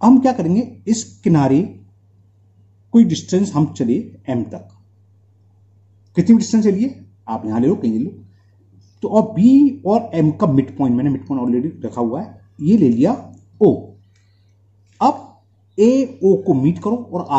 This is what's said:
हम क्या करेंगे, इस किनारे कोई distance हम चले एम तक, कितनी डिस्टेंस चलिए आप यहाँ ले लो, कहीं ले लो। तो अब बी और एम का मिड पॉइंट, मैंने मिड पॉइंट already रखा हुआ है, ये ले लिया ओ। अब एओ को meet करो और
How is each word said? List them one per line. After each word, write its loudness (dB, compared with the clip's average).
हम 6
क्या 2
करेंगे, -2
इस -2
किनारे 2
कोई 6
distance -2
हम 0
चले -2
एम -4
तक, -16
कितनी 4
डिस्टेंस 0
चलिए -2
आप -10
यहाँ -4
ले 0
लो, 0
कहीं -4
ले -4
लो। -6
तो -8
अब 0
बी 4
और -2
एम 2
का -2
मिड 0
पॉइंट, -2
मैंने -2
मिड -2
पॉइंट -4
already -4
रखा -8
हुआ -4
है, -18
ये 2
ले 4
लिया 2
ओ। 4
अब -4
एओ 2
को -2
meet 0
करो -6
और -8